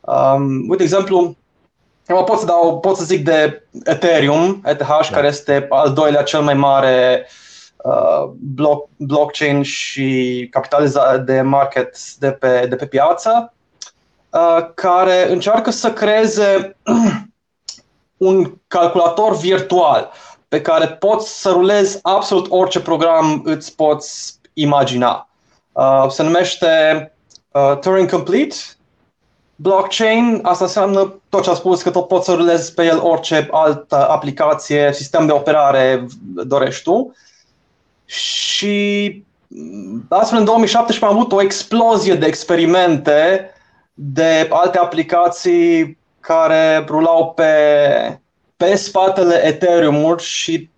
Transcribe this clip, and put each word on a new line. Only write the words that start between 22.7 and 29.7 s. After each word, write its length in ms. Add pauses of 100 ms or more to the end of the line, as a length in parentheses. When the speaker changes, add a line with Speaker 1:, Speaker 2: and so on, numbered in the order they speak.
Speaker 1:
program 640
îți 300
poți 640 (140)
imagina. 760 (420)
Uh, 380
se 140
numește, 880 (400)
uh, 280
Turing 300
Complete. 460 (1000)
Blockchain, 880